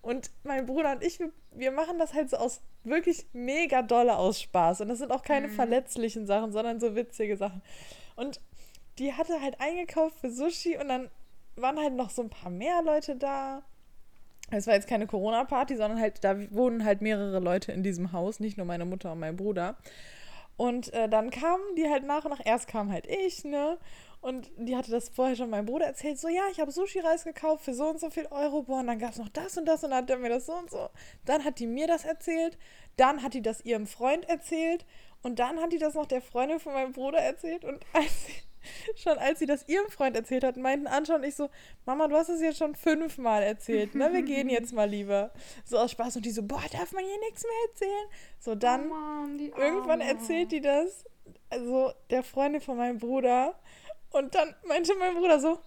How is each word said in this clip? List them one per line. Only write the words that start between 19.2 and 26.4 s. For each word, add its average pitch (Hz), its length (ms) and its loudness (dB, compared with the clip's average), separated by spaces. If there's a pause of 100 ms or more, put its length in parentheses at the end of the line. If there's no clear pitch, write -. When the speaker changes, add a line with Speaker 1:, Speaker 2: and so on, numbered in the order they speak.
Speaker 1:
Bruder. 190 400 -2 (800)
Und, 240 360 0
äh, 220 140 2
dann 220 220 4
kamen 339 340 0 (140)
die 311 120 2
halt 277 160 2
nach 294 200 -2
und 294 60 -2
nach. 277 140 -8
Erst 233 220 2
kam 208 240 -4
halt 175 160 -4
ich, 381 380 -2
ne? 294 320 0 (440)
Und 262 360 -8
die 240 180 -2
hatte 247 160 -4
das 233 180 0
vorher 254 280 2
schon 240 120 -4
meinem 208 160 -2
Bruder 294 200 2
erzählt, 277 340 -4
so, 320 80 -4
„Ja, 349 140 2 (100)